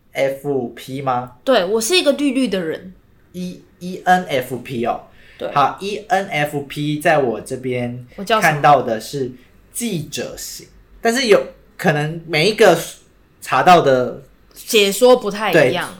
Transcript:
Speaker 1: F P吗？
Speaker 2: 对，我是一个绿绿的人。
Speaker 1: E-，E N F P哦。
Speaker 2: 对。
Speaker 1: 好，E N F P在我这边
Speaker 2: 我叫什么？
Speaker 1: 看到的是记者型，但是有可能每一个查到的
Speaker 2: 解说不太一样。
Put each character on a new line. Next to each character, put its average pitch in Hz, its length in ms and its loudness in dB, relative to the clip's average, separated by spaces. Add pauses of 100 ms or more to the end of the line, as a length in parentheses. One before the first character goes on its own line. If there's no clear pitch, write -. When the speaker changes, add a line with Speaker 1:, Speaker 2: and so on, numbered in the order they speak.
(100)
Speaker 1:
F 135 640 -4
P 131 280 -12
吗？ 123 300 -4 (120)
Speaker 2:
对， 240 220 2
我 214 120 -2
是 226 160 -2
一 359 80 2
个 277 100 2
绿 269 200 -2
绿 247 160 0
的 190 100 -2
人。 175 360 -8 (380)
Speaker 1:
E-，E 180 720 -14
N 180 200 4
F 131 320 -4
P 117 300 -6
哦。 113 160 -4 (340)
Speaker 2:
对。 - 160 -8
Speaker 1:
好 135 280 2
，E 196 280 -8
N 190 200 0
F 147 340 -4
P 147 360 -6
在 156 200 2
我 117 200 -2
这 - 160 -10
边 123 520 -6 (100)
Speaker 2:
我 202 80 -10
叫 220 160 0
什 180 60 2
么？ 151 60 4
Speaker 1:
看 147 100 -2
到 143 180 6
的 113 180 -2
是 127 320 -6 (400)
记 202 340 -6
者 95 300 -10
型， - 320 -14 (360)
但 233 120 2
是 254 120 0
有 185 220 4 (280)
可 180 160 0
能 156 340 -4
每 160 220 0
一 220 60 0
个 202 200 6 (680)
查 - 200 0
到 170 200 8
的 127 400 2 (320)
Speaker 2:
解 202 360 2
说 247 240 6
不 226 160 -2
太 202 220 -4
一 - 220 4
样。 165 120 -4 (140)